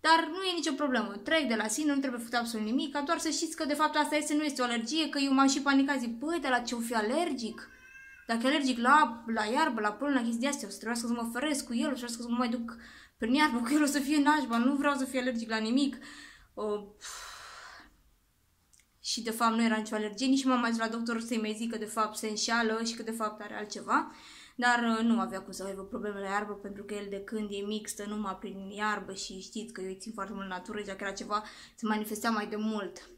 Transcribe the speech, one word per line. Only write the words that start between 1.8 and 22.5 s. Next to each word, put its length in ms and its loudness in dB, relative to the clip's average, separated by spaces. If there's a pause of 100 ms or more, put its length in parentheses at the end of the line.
nu 60 2
trebuie 200 -2
făcut 180 -2
absolut 280 -2
nimic, 260 0
ca 80 -2
doar 180 0
să 120 -2
știți 260 -2
că, 80 -2
de 100 0
fapt, 220 2
asta 200 2
este, 180 0
nu 80 4
este 180 -2
o 40 4
alergie, 440 0
că 100 -2
eu 140 4
m-am 160 8
și 140 2
panicat, 360 4
zic, 200 -4
„Băi, 220 -2
dar 100 -2
la 80 4
ce 160 -4
o 40 -6
fi 160 -4
alergic?” 760 0 (580)
Dacă 180 0
e 40 6
alergic 300 2
la, 460 6 (100)
la 100 2
iarbă, 360 2
la 120 0
polen, 220 -2
la 60 4
chestii 200 -2
de-astea, 280 -2
o 20 -10
să 60 -12
trebuiască 300 -4
să 60 0
mă 200 -2
feresc 340 -2
cu 80 -6
el, 180 2
o 20 0
să 100 -6
trebuiască 180 -8
să 60 -8
mă 80 0
mai 120 2
duc 280 -4 (420)
prin 160 2
iarbă 240 4
cu 140 -2
el, 100 6
o 40 6
să 120 2
fie 240 4
nașpa, 360 4
nu 160 4
vreau 220 4
să 80 0
fie 160 -2
alergic 300 -2
la 60 0
nimic. 420 2 (560)
Uh, 280 -2 (2250)
și, 220 -4
de 80 -2
fapt, 240 2
nu 100 4
era 120 4
nicio 180 -4
alergie, 320 -2
nici 180 4
m-am 160 4
mai 100 2
dus 80 0
la 100 0
doctor 320 -2
să-i 200 -2
mai 180 -2
zic 120 -4
că, 80 -4
de 60 -4
fapt, 320 -2
se 120 -4
înșeală 560 0